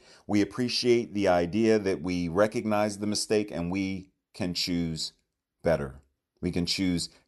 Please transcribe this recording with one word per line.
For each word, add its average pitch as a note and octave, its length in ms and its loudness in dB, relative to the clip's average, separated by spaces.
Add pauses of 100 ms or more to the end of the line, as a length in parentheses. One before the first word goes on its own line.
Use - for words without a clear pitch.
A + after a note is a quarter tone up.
(260)
we G#2 160 2
appreciate A#2+ 720 0
the G2+ 140 0
idea F#2 500 4
that F#2+ 240 0
we F2 260 -2
recognize G#2 720 0
the G#2 100 -4
mistake G#2 440 -2
and E2+ 180 -4
we F#2+ 400 -4 (240)
can F#2 200 -4
choose E2+ 600 -4 (480)
better. C#2+ 380 0 (420)
We F2 100 0
can F2 140 0
choose F2+ 440 -2 (180)